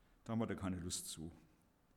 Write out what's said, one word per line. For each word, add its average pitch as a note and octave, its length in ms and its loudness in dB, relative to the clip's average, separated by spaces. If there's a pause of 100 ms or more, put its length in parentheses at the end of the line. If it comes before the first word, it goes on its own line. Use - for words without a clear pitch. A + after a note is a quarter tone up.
(240)
Da A2+ 80 -2
haben A2+ 80 4
wir A2 60 4
da G2 80 2
keine F#2 260 0
Lust F2 280 -2
zu. D#2+ 220 -4 (680)